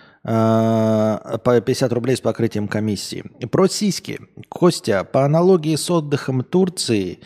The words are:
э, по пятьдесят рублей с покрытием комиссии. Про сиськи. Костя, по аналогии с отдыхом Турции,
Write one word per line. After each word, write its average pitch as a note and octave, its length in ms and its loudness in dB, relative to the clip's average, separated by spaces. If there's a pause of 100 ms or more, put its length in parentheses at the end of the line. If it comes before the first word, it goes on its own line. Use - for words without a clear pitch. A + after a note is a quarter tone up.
(260)
э, - 20 -6
по A2+ 1300 2
пятьдесят B2+ 320 -2
рублей A#2+ 240 0
с - 20 -10
покрытием G#2+ 480 -2
комиссии. G#2 560 -4 (260)
Про F#3 180 4
сиськи. - 520 -4 (300)
Костя, A2 560 0
по C3+ 180 0
аналогии D#3+ 540 2
с - 120 -6
отдыхом C#3+ 540 -2
Турции, B2+ 840 -2